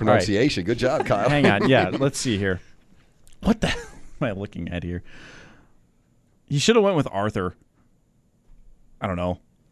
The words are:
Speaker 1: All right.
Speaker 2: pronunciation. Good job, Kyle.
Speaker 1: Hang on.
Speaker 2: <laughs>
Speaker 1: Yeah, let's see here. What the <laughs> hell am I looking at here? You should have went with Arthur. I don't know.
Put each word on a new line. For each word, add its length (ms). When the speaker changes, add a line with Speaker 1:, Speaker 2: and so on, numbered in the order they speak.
Speaker 1:
All 60
right. 60
Speaker 2:
pronunciation. 520
Good 140
job, 260
Kyle. 240
Speaker 1:
Hang 160
on. 240
Speaker 2:
<laughs> 0
Speaker 1:
Yeah, 220
let's 260
see 220
here. 200
What 180
the 60
<laughs> 0
hell 180
am 100
I 20
looking 380
at 120
here? 220
You 120
should 160
have 80
went 140
with 140
Arthur. 420
I 60
don't 100
know. 240